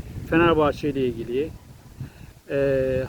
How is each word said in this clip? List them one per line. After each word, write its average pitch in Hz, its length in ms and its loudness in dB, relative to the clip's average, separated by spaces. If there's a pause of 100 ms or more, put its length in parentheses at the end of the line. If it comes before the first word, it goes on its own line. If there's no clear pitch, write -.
(300)
Fenerbahçe 156 600 4
ile 131 180 0
ilgili, 120 420 -4 (1000)
e, 131 600 2